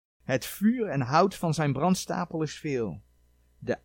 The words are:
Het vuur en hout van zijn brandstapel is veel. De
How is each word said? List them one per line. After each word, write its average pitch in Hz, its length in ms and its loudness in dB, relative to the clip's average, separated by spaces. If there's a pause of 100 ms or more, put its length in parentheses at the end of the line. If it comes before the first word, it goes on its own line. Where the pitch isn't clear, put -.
(240)
Het 131 220 -2
vuur 226 420 0
en 139 140 0
hout 156 340 4
van 165 180 0
zijn 147 200 2
brandstapel 170 680 0
is 151 180 -6
veel. 117 420 -2 (560)
De 117 280 -4